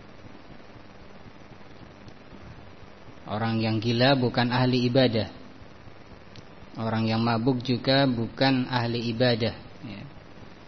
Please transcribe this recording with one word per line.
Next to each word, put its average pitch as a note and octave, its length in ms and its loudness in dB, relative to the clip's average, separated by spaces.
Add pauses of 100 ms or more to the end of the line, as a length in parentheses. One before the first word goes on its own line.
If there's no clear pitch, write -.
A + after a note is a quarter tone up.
(3250)
Orang A2+ 320 0
yang A2 160 2
gila A#2+ 400 6
bukan A#2+ 320 2
ahli B2 400 4
ibadah. A#2 480 4 (1300)
Orang A2+ 320 0
yang A2 160 2
mabuk A#2 440 2
juga C3+ 440 4
bukan B2+ 600 2
ahli A#2 440 0
ibadah, A#2 440 2 (300)
ya. G2+ 160 -12 (680)